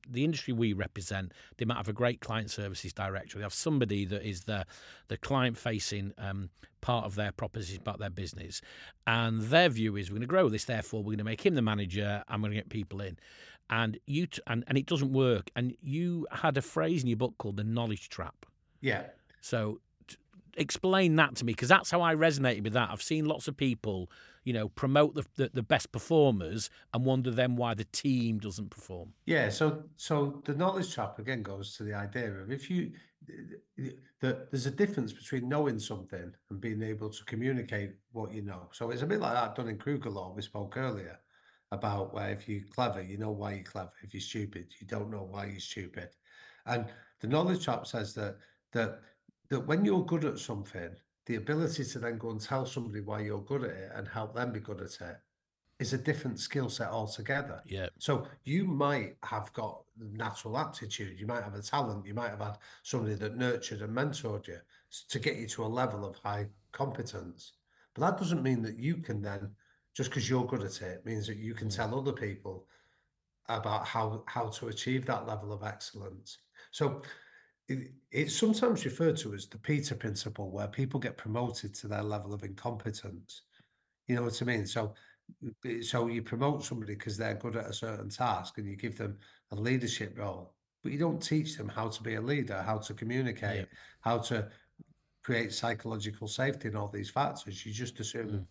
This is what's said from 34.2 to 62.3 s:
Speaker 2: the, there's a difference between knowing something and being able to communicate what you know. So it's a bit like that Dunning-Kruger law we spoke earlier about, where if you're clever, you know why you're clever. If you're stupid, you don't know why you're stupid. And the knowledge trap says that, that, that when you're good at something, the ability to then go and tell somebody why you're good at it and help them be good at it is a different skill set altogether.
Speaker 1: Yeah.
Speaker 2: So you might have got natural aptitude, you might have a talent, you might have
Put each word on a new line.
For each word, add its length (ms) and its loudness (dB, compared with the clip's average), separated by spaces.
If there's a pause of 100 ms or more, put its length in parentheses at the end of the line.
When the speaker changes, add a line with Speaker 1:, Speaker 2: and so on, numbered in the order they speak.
Speaker 2:
the, 280 0
there's 180 -2
a 40 0
difference 400 2
between 380 -4
knowing 300 2
something 540 -8 (160)
and 120 -8
being 200 -2
able 280 -4
to 160 -12
communicate 720 -2 (180)
what 180 -6
you 120 -6
know. 280 -8
So 200 -4
it's 100 -4
a 60 0
bit 120 2
like 140 2
that 220 2
Dunning-Kruger 560 -2
law 220 -8
we 100 -8
spoke 340 -8
earlier 420 -4 (520)
about, 420 -2
where 160 -2
if 180 -6
you're 220 -4
clever, 320 0
you 160 -8
know 140 -2
why 240 -4
you're 80 -10
clever. 280 -10 (100)
If 120 -14
you're 80 -8
stupid, 580 -8
you 80 -14
don't 220 -4
know 140 -6
why 240 -8
you're 120 -8
stupid. 520 -10 (540)
And 200 0 (340)
the 80 -4
knowledge 380 4
trap 200 0
says 280 -4
that, 240 -4 (340)
that, 300 0 (480)
that 120 2
when 220 4
you're 220 6
good 180 2
at 160 0
something, 560 -6 (300)
the 100 0
ability 480 0
to 160 -6
then 180 -2
go 120 -6
and 100 -4
tell 260 0
somebody 360 -4
why 180 -4
you're 220 -2
good 240 -2
at 60 -4
it 220 -10
and 140 -8
help 260 -6
them 200 -2
be 80 -6
good 180 -8
at 220 -10
it 160 -10 (600)
is 140 -2
a 60 4
different 420 0
skill 300 -2
set 200 -4
altogether. 760 -2
Speaker 1:
Yeah. 320 -4
Speaker 2:
So 300 2 (180)
you 180 4
might 600 2
have 280 -4
got 320 -6 (140)
natural 600 -6
aptitude, 640 -6
you 80 -6
might 160 -2
have 100 -8
a 80 -8
talent, 440 0
you 80 -8
might 160 -2
have 100 -6